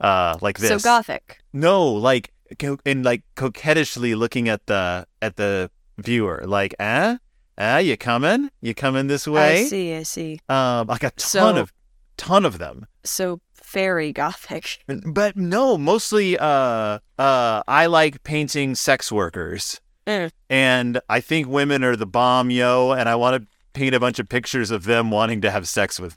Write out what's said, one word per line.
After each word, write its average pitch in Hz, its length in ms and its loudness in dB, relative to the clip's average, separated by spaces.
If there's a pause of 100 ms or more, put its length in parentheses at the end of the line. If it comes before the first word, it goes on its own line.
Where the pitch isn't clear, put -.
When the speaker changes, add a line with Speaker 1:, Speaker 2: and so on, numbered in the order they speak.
Speaker 1:
uh, 90 400 2
like - 180 -2
Speaker 2:
So 113 100 2
Speaker 1:
this. 208 160 0
Speaker 2:
gothic. 233 540 0 (140)
Speaker 1:
No, 170 380 2
like, 120 420 0 (280)
co-, 143 260 -6
and, 135 180 0
like, 123 180 2 (120)
coquettishly 131 800 -2
looking 117 340 -2
at 107 180 -4
the, 90 400 -2 (140)
at - 160 -4
the 98 340 -2 (280)
viewer, 107 480 -2
like, 98 320 0
"Eh? 147 380 0 (420)
Eh, 113 220 0
you 160 160 0
coming? 160 540 0 (100)
You 117 140 -6
coming 135 340 -2
this 143 180 -2
way?" 151 360 4
Speaker 2:
I - 20 2
see, 185 300 -4
I 160 100 -10
see. 160 340 -10 (100)
Speaker 1:
Um, 123 380 0
like 113 180 -4
a 127 80 0
ton 214 440 2
Speaker 2:
So - 0 -
Speaker 1:
of, 101 160 -2 (440)
ton 190 280 2
of 107 140 -2
them. 78 280 -12 (160)
Speaker 2:
So 180 380 -6 (140)
fairy 175 580 -2
gothic. - 720 -8
Speaker 1:
But 165 500 -2
no, 202 420 2
mostly, 190 600 0
uh, 120 600 0 (200)
uh, 123 480 2
"I 147 200 4
like 156 380 2
painting 147 500 -2
sex - 360 0
workers. 87 720 -4 (260)
Speaker 2:
Mm. 190 240 -2 (200)
Speaker 1:
And 127 580 2
I 113 120 0
think 151 280 -2
women 143 340 0
are 123 140 2
the 107 100 -4
bomb, 123 440 2
yo, 123 420 2
and 123 160 0
I 117 60 2
wanna 120 320 0 (260)
paint 135 220 -2
a 123 60 4
bunch 123 180 -2
of 104 100 -6
pictures 120 420 -4
of 104 140 -4
them 117 260 2
wanting 110 320 0
to 104 80 2
have 95 180 -4
sex - 300 -2
with 90 180 -12